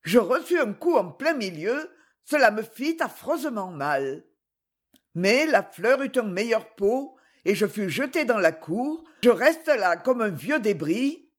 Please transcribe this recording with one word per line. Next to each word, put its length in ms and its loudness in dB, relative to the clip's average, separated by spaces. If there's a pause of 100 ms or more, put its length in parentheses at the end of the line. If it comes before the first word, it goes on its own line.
Je 160 2
reçus 420 2
un 120 0
coup 240 -2
en 160 0
plein 220 -2
milieu, 580 -4 (320)
cela 280 4
me 100 -6
fit 400 -6
affreusement 720 -6
mal. 520 -4 (920)
Mais 320 2
la 160 2
fleur 420 0
eut 120 -6
un 80 2
meilleur 520 -4
pot, 420 -2 (260)
et 100 2
je 120 0
fus 240 -4
jeté 340 -2
dans 140 0
la 160 4
cour, 500 -6 (200)
je 60 8
reste 380 2
là 300 2
comme 240 0
un 80 0
vieux 300 -2
débris 800 -2